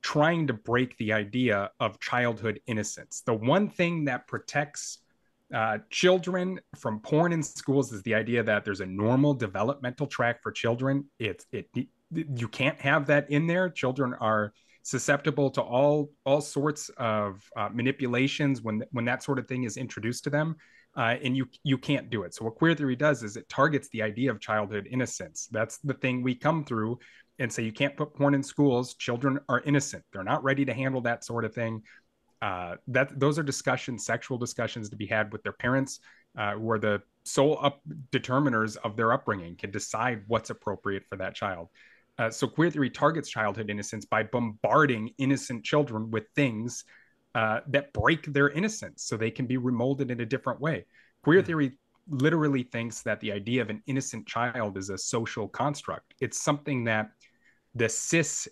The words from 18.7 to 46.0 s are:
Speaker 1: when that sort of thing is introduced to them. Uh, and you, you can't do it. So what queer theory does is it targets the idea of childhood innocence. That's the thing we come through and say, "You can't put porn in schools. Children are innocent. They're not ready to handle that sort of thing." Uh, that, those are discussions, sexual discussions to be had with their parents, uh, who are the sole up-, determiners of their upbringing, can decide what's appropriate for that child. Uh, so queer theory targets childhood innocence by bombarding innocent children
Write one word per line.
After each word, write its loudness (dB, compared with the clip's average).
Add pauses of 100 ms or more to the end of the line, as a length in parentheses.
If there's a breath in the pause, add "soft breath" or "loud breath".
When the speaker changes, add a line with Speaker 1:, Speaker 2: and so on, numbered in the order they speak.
Speaker 1:
when -2
that -2
sort -2
of -10
thing -4
is -6
introduced -6
to -2
them. 0 (420 soft breath)
Uh, 2
and 2
you, 0 (180)
you 2
can't -2
do -2
it. -10
So -8
what -4
queer 6
theory 0
does 2
is -8
it -14
targets 2
the -4
idea 0
of -4
childhood -2
innocence. -6
That's -2
the -4
thing 0
we 0
come 0
through -2 (380 loud breath)
and -2
say, -4
"You -4
can't 0
put -4
porn 4
in 4
schools. 2
Children -2 (120)
are 4
innocent. 0
They're -8
not 0
ready 2
to -2
handle -2
that -2
sort -4
of -6
thing." -4 (580 loud breath)
Uh, -4 (100)
that, 0
those 4
are -2
discussions, -4
sexual -4
discussions -6
to -14
be -6
had -2
with -10
their -6
parents, 0 (380 soft breath)
uh, -2
who -2
are 2
the 0 (240)
sole 4
up-, 0 (300)
determiners 2
of -4
their 4
upbringing, -2
can -8
decide -4
what's 0
appropriate -4
for -10
that -6
child. -4 (500 soft breath)
Uh, 0
so -2
queer 4
theory 0
targets 2
childhood -2
innocence -6
by 2
bombarding 2
innocent 0
children 2